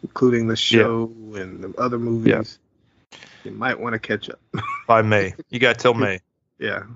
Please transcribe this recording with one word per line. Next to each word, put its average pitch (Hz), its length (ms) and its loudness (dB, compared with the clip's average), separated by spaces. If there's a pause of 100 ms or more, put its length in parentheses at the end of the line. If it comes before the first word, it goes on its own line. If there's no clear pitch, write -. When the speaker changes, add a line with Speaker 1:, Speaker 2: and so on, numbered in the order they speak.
Speaker 1:
including 120 440 2
the 113 60 0
Speaker 2:
Yeah. 110 300 4
Speaker 1:
show 113 200 0 (320)
and 92 280 -10
the 95 160 -10
other 123 200 -2
movies, 113 600 0 (520)
Speaker 2:
Yeah. - 60 -20 (260)
Speaker 1:
you 104 80 -12
might 117 280 -4
wanna 113 200 -4
catch - 300 -6
up. - 100 -16 (140)
<laughs> - 340 -8
Speaker 2:
By 113 140 6
May. 104 320 2 (160)
You 120 100 -8
got 117 200 4
till 123 160 4
May. 101 240 -2 (400)
Speaker 1:
Yeah. 101 240 -6 (120)